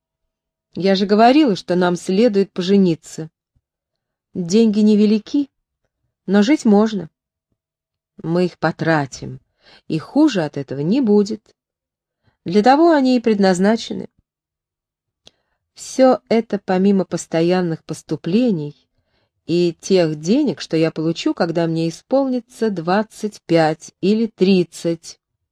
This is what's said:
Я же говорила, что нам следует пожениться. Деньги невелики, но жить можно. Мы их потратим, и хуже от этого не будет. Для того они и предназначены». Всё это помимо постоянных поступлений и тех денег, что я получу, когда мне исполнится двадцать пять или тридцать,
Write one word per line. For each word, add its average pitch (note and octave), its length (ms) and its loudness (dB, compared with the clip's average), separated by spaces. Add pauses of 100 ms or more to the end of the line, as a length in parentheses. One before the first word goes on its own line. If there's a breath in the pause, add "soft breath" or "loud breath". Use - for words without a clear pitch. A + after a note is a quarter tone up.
(720)
Я F#3+ 220 0
же G3 100 0
говорила, A3+ 500 4
что - 200 -6
нам F3+ 200 0
следует G3 580 0
пожениться. F3+ 760 -2 (1040)
Деньги G3+ 460 0
невелики, G#3+ 720 2 (760)
но G3+ 160 2
жить C#4+ 200 0
можно. G#3 460 0 (1120)
Мы F3 220 0
их E3+ 140 -8
потратим, D3 800 -4 (480 soft breath)
и D#3+ 100 -6
хуже A#3+ 460 0
от D3 140 -8
этого C3+ 240 -10
не G3 200 -2
будет. G#3 540 -2 (920)
Для F#3 180 2
того D4 280 4
они B3+ 260 2
и A#3 40 0
предназначены». G3+ 880 0 (1600)
Всё - 560 0
это A3+ 300 -2
помимо F#3+ 460 0
постоянных E3+ 800 -4
поступлений E3 920 -4 (720)
и E3+ 340 -2
тех E3 400 0
денег, G#3 420 -2
что - 160 -6
я D#3+ 140 0
получу, E3 420 -4
когда E3+ 320 -2
мне E3 240 -4
исполнится B3+ 800 -4
двадцать G3 760 -6
пять D#3+ 560 -2
или A3 260 0
тридцать, F3+ 920 -2 (320)